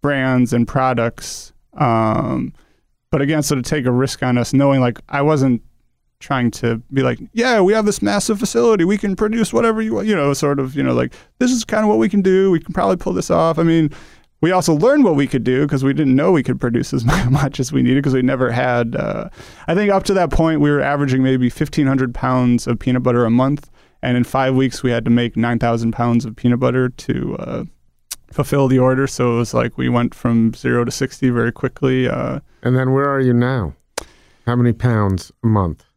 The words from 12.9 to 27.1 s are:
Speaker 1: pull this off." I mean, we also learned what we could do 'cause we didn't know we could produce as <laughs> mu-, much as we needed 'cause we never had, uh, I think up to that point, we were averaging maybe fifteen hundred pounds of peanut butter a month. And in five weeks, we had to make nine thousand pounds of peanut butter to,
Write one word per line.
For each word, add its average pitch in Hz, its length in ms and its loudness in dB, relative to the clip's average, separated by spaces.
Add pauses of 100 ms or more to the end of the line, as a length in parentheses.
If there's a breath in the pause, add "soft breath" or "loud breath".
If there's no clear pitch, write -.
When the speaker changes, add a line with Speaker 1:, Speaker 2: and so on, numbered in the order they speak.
Speaker 1:
pull - 160 -6
this - 180 -4
off." 165 280 2
I 170 60 0
mean, 165 260 2 (500 loud breath)
we 160 100 2
also 175 240 2
learned 254 300 4
what 175 120 4
we 139 100 0
could 123 180 -2
do 127 220 2
'cause 139 180 -2
we 139 80 2
didn't 135 240 2
know 165 160 2
we 156 100 2
could - 160 -4
produce 123 360 -2
as 123 100 -2
<laughs> 123 60 2
mu-, 151 200 0
much 139 300 0
as 123 100 -4
we 135 120 0
needed 131 200 2
'cause 127 120 0
we 131 80 2
never 127 280 0
had, 120 460 -2
uh, - 320 -6 (400 loud breath)
I 160 60 0
think 208 180 2
up 190 120 0
to 202 100 0
that 175 160 0
point, 160 320 2
we 147 80 4
were 143 100 2
averaging 139 420 0
maybe 131 280 2
fifteen 147 360 -2
hundred 131 280 0
pounds 127 520 0
of 120 120 -2
peanut 123 240 -2
butter 120 240 2
a 113 40 0
month. 131 380 0 (340 soft breath)
And 127 140 0
in 123 80 0
five 135 300 -2
weeks, 131 280 0
we 127 100 0
had 117 120 -2
to 120 60 0
make 120 260 2
nine 117 220 0
thousand 117 340 0
pounds 120 320 0
of 110 100 -10
peanut 120 260 0
butter 127 280 0
to, - 500 -6